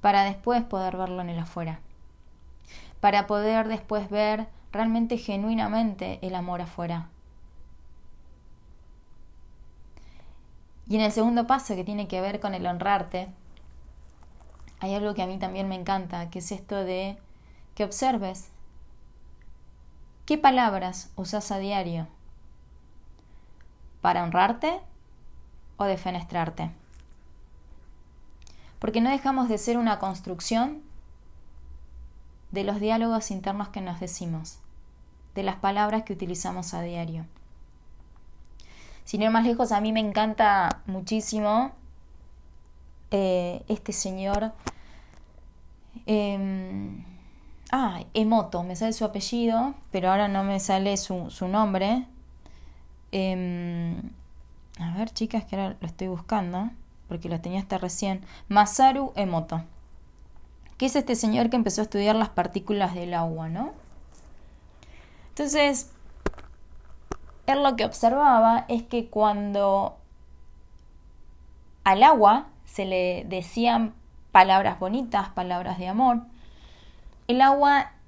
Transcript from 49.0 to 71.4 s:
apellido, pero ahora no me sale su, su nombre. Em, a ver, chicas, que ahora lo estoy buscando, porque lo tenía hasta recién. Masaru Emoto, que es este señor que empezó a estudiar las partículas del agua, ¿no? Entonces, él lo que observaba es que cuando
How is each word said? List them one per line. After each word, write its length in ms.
apellido, 680
pero 200
ahora 180
no 160
me 160
sale 360
su, 340
su 180
nombre. 580
Em, 960
a 160
ver, 140
chicas, 340
que 120
ahora 240
lo 60
estoy 220
buscando, 600
porque 220
lo 120
tenía 200
hasta 180
recién. 460
Masaru 680
Emoto, 480
que 80
es 100
este 180
señor 340
que 80
empezó 240
a 40
estudiar 320
las 140
partículas 600
del 220
agua, 340
¿no? 240
Entonces, 640
él 160
lo 140
que 80
observaba 840
es 160
que 260
cuando 880